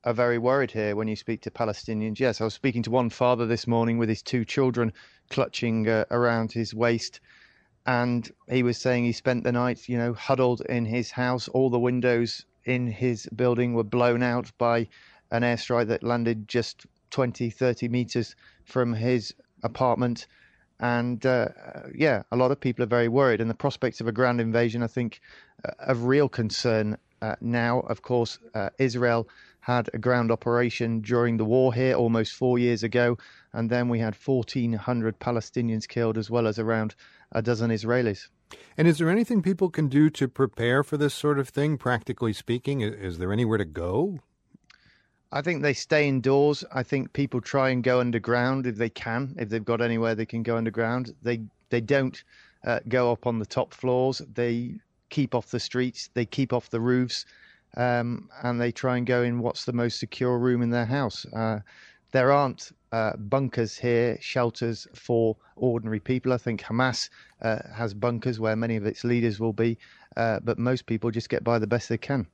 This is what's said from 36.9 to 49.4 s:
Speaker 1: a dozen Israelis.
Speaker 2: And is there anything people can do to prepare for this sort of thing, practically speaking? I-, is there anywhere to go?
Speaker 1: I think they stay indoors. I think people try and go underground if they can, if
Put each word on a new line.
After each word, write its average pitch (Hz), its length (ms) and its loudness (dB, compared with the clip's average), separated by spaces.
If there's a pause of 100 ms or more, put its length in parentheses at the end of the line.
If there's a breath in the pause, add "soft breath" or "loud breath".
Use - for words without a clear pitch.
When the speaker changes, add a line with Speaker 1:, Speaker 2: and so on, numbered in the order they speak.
Speaker 1:
a 113 100 -2
dozen 113 280 0
Israelis. 113 580 0 (500 loud breath)
Speaker 2:
And 156 100 6
is 165 80 4
there 160 140 2
anything 214 320 2
people 185 260 0
can 160 200 0
do 147 200 6
to 143 200 0
prepare 123 540 2
for 151 140 -4
this 143 160 2
sort 147 260 0
of 135 120 -4
thing, 147 260 0
practically 120 560 -2
speaking? 123 500 -4
I-, 104 40 0
is 95 320 -6
there 90 160 -2
anywhere 110 240 2
to 101 80 0
go? 92 520 -2 (1160 soft breath)
Speaker 1:
I 143 60 -2
think 151 220 -2
they 147 100 2
stay 151 360 2
indoors. 139 540 4 (120)
I 131 80 -2
think 135 320 -4
people 135 260 -2
try 131 300 2
and 127 120 0
go 123 180 4
underground 123 640 0
if 117 100 -4
they 113 140 0
can, 127 480 -6
if 110 100 -6